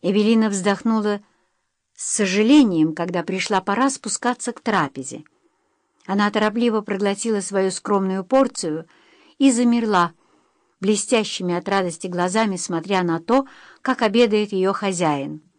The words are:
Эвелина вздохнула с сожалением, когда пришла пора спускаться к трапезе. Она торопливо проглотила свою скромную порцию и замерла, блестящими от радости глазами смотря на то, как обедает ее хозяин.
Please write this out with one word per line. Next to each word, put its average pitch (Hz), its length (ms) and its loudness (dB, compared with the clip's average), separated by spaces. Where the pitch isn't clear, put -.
Эвелина 214 480 2
вздохнула 208 720 0
с - 200 -8
сожалением, 202 800 4
когда 175 260 -4
пришла 185 400 -2
пора 233 300 0
спускаться 240 600 -6
к - 80 -16
трапезе. 143 640 -4
Она 202 240 0
торопливо 214 500 0
проглотила 202 600 -2
свою 190 280 -2
скромную 190 540 -2
порцию 185 640 0
и 269 140 6
замерла, 226 600 2
блестящими 196 720 0
от 175 160 -4
радости 185 380 -2
глазами 185 480 -2
смотря 180 480 -2
на 165 160 0
то, 262 260 2
как - 180 -2
обедает 214 500 2
ее 190 220 0
хозяин. 156 680 -2